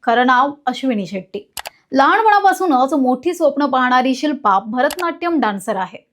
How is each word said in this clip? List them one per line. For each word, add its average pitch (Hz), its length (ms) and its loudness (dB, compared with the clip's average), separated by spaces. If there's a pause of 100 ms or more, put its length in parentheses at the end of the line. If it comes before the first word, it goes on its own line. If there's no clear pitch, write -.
खरं 240 240 2
नाव 262 260 2 (140)
अश्विनी 247 400 -4
शेट्टी. 190 340 -10 (520)
लहानपणापासूनच 359 1000 2
मोठी 254 400 0
स्वप्न 294 320 0
पाहणारी 254 480 2
शिल्पा 262 520 0
भरतनाट्यम 330 760 -2
डान्सर 208 360 -4
आहे. 185 360 -10